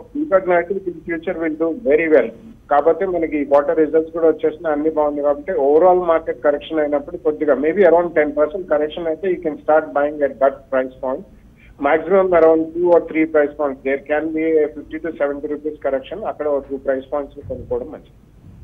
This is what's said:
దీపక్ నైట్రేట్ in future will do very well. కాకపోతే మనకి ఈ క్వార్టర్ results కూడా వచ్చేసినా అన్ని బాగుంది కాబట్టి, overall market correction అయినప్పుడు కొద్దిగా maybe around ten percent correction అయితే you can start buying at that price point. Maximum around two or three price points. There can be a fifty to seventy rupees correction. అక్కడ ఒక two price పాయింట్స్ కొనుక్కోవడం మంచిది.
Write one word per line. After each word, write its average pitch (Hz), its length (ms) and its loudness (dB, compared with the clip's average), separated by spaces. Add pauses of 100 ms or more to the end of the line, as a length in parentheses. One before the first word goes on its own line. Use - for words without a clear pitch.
(160)
దీపక్ 185 320 0
నైట్రేట్ 180 360 0
in 170 280 -8
future 160 300 -6
will 151 200 -4
do 139 260 -4
very 156 260 4
well. 120 140 4 (420)
కాకపోతే 160 360 2
మనకి 165 320 -2
ఈ 143 60 -2
క్వార్టర్ 143 340 2
results 160 340 2
కూడా 165 160 2
వచ్చేసినా 156 420 -2
అన్ని 151 200 0
బాగుంది 147 320 -2
కాబట్టి, 147 300 -2
overall 175 540 4
market 165 380 -2
correction 147 340 0
అయినప్పుడు 147 380 -2
కొద్దిగా 151 380 0
maybe 151 240 -2
around 175 300 6
ten 151 200 0
percent 151 400 -2
correction 156 380 -2
అయితే 160 220 -4
you 175 120 -2
can 160 120 -4
start 156 320 2
buying 147 320 -2
at 143 160 0
that 135 220 2 (200)
price 131 180 -2 (120)
point. 139 200 -6 (600)
Maximum 170 560 2
around 160 200 6
two 165 300 0
or 170 100 6
three 160 240 -2
price 151 280 0 (100)
points. 135 260 -4
There 135 140 -2 (100)
can 156 240 -2
be 156 80 -2
a 160 200 2
fifty 151 420 -10
to 156 120 -10
seventy 143 280 -4
rupees 151 400 -8
correction. 139 380 -6
అక్కడ 151 240 -6
ఒక 139 220 -2
two 139 60 -8
price 135 360 -4
పాయింట్స్ 143 360 -8
కొనుక్కోవడం - 420 -8
మంచిది. - 200 -18 (540)